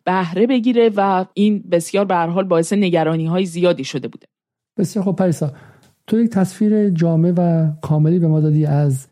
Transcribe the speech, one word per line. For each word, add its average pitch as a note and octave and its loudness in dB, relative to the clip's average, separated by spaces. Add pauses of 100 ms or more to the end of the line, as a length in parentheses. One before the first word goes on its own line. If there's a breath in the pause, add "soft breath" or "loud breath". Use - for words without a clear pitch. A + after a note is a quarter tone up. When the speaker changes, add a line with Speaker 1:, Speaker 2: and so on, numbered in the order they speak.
Speaker 1:
بهره F#3 0
بگیره A#3 2
و G3 0
این G#3 0
بسیار F#3 0
به F#3+ -2
هر E3+ 0
حال F#3 -2
باعث E3+ 0
نگرانی‌های E3 0
زیادی F3 -2
شده B2+ -8
بوده. - -18 (500)
Speaker 2:
بسیار F#3+ -2
خوب F#3 0
پریسا، E3 0 (560 loud breath)
تو A3 0
یک A#3 2
تصویر G#3 0
جامع E3+ 2
و E3 2 (140)
کاملی D#3 2
به E3+ 0
ما D#3 2
دادی D3+ 2
از C#3+ 0